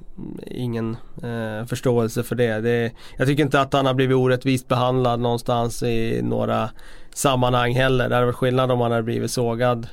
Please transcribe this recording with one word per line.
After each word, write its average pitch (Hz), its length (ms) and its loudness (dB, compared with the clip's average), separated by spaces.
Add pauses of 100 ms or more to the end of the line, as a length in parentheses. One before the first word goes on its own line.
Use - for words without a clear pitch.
(460)
ingen, 113 500 -4 (260)
eh, 113 440 -6
förståelse 120 560 0
för 117 120 -4
det. 113 260 0
Det, 117 320 0 (240)
jag 131 120 0
tycker 147 140 4
inte 143 180 4
att 135 120 0
han 139 140 4
har 127 80 2
blivit 131 220 4
orättvist 127 520 2
behandlad 123 520 2
någonstans 120 600 0
i 117 400 0
några 113 480 0 (440)
sammanhang 123 600 2
heller. 127 340 2
Det 120 60 0
hade 123 120 4
varit 123 100 0
skillnad 127 340 2
om 123 100 2
han 117 100 2
hade 117 120 0
blivit 117 280 -2
sågad, 117 640 0